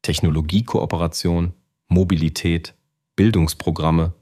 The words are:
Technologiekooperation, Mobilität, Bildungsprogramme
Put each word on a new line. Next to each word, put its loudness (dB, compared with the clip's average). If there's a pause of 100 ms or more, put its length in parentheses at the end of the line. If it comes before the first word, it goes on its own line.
Technologiekooperation, -2 (360)
Mobilität, 0 (420)
Bildungsprogramme 2